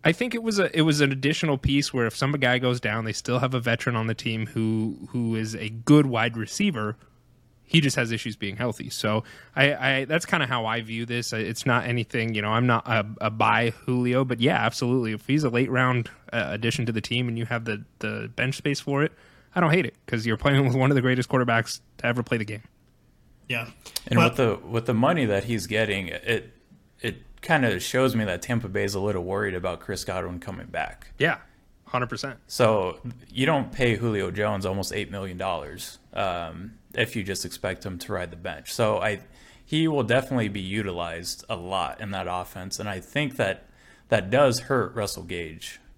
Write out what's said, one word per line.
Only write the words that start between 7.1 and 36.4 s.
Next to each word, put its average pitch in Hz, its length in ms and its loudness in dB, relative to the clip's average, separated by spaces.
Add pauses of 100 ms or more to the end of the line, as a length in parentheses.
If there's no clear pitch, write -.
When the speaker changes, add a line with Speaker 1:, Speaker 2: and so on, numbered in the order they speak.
Speaker 1:
He - 160 4
just 147 160 2
has 117 160 0
issues 113 240 -6
being 95 220 -6
healthy. 120 320 -4
So 110 340 0 (320)
I, 143 180 6
I, 135 320 0
that's 160 200 0
kinda 160 200 2
how 120 200 0
I 113 160 0
view 113 240 -6
this. 120 260 -4
It's 110 360 -4
not 123 180 4
anything, 117 480 -2
you 104 80 0
know, 104 80 0
I'm 117 180 4
not 117 180 4
a, 110 200 2 (160)
a 110 80 0
buy 110 400 4 (160)
Julio, 123 400 2
but 120 160 -2
yeah, 139 140 4
absolutely. 117 580 0
If 107 120 -8
he's 147 200 2
a 127 40 4
late 120 200 2
round, 127 400 2 (240)
uh, 113 160 0
addition 110 380 -2
to 120 40 -4
the 113 80 0
team 120 300 -2
and 117 80 -4
you 117 80 -4
have 117 180 -4
the, 110 220 -6 (140)
the 110 360 -6
bench 127 220 -2
space 139 240 -2
for 139 220 0
it, 160 100 -2 (420)
I 185 40 2
don't 165 120 6
hate 165 140 4
it - 100 -8 (120)
'cause 113 180 -2
you're 113 120 0
playing 139 280 4
with 123 100 4
one 131 160 4
of 143 40 6
the 127 60 4
greatest 127 280 2
quarterbacks 120 520 2 (160)
to - 80 -6
ever 120 180 2
play 120 140 -2
the 110 80 -4
game. 107 180 -10 (840)
Speaker 2:
Yeah. 113 200 -4 (380)
Speaker 3:
And 120 100 4
Speaker 2:
Well 165 120 8
Speaker 3:
with - 80 -4
the, 113 180 4 (120)
with 113 180 -2
the 127 80 2
money 139 320 4
that 101 180 2
he's 110 240 -2
getting, 101 400 0
it, 101 460 -4 (480)
it 110 160 -4 (240)
kinda 123 380 2
shows 127 360 2
me 110 100 2
that 90 160 -4
Tampa 110 280 -2
Bay 101 140 0
is 101 120 -2
a 98 40 -2
little 98 240 -2
worried 95 320 -2
about 90 260 -4
Chris - 240 -8
Godwin 90 340 -4
coming 85 280 -12
back. - 500 -8
Speaker 1:
Yeah, 156 220 0 (460)
hundred 123 220 -2
percent. 123 400 -10
Speaker 3:
So 107 520 2 (300)
you 127 160 0
don't 143 260 2
pay 120 240 2
Julio 101 360 0
Jones 101 340 0
almost 95 280 -2
eight 101 180 -6
million 95 260 -8
dollars, 85 600 -6 (140)
um, 87 600 -6 (180)